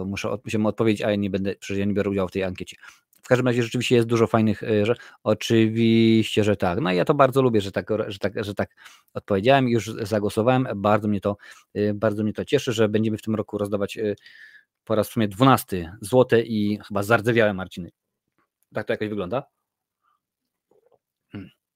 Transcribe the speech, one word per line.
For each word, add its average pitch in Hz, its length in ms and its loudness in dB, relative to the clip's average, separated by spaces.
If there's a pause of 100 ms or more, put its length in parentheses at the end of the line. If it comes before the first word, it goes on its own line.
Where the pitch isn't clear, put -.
e, 92 40 -8
muszę 98 240 -6
od-, 107 160 -8
musimy 107 220 -2
odpowiedzieć, 107 340 0
a 117 80 0
ja 104 60 0
nie 101 140 -2
będę, 98 260 -4
przecież - 220 -8
ja 98 80 -2
nie 101 80 -2
biorę 101 160 0
udziału 95 180 -2
w - 40 -12
tej 95 120 -4
ankiecie. 92 340 -10 (460)
W - 40 -20
każdym 123 200 2
razie 120 160 0
rzeczywiście 120 320 0
jest 117 120 4
dużo 117 200 2
fajnych, 110 360 0
e, 107 220 0
rzeczy. 117 160 -2 (220)
Oczywiście, 113 1200 2
że 101 120 2
tak. 92 260 -2
No 180 100 -2
i 180 40 0
ja 170 100 2
to 160 80 2
bardzo 135 280 4
lubię, 113 200 2
że 95 100 -8
tak, 95 180 -6 (180)
że 101 120 -12
tak, 104 240 -6
że 101 120 -8
tak - 200 -6 (380)
odpowiedziałem 123 560 2
i - 20 0
już 113 140 0
zagłosowałem. 110 920 0
Bardzo 104 320 2
mnie 101 140 0
to, 101 160 -2 (360)
e, 104 200 0
bardzo 107 300 -2
mnie 104 100 -2
to 98 120 -6
cieszy, 131 280 -2
że 107 160 2
będziemy 107 280 0
w - 40 -14
tym 110 140 -4
roku 104 220 -6
rozdawać, 101 400 -4
e, 107 180 -4 (680)
po 110 120 -2
raz 104 140 0
w - 20 -16
sumie 110 160 0
dwunasty 98 640 2 (100)
złote 120 400 2
i 107 460 -2
chyba 101 160 -4
zardzewiałe 110 500 2
Marciny. 92 380 -12 (840)
Tak 110 140 -6
to 123 60 -2
jakoś 107 160 -4
wygląda. 104 340 -4 (1900)
Hmm. 98 200 -16 (240)